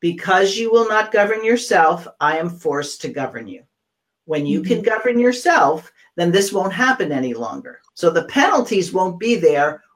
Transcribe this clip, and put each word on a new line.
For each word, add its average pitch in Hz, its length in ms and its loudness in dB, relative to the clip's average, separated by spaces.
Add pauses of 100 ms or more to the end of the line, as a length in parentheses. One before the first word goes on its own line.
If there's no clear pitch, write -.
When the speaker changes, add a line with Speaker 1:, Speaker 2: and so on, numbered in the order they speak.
Speaker 1:
"Because 190 560 0
you 226 140 -4
will 226 180 4
not 220 240 0
govern 214 300 2
yourself, 175 640 2 (140)
I 156 180 0
am 170 120 -4
forced 143 520 -6
to 156 60 -8 (140)
govern 113 260 -10
you." 90 160 -18 (600)
When 147 200 -4
you 190 160 0
can 190 180 0
Speaker 2:
Mm-hmm. 214 140 -2
Speaker 1:
govern 240 260 0
yourself, 277 720 2 (240)
then 175 160 2
this 196 220 2
won't 196 200 -2
happen 240 380 0
any 127 220 -2
longer. 117 460 -12 (140)
So 175 160 2
the 165 160 0
penalties 254 680 2
won't 180 260 -2
be 226 160 2
there 151 480 2 (120)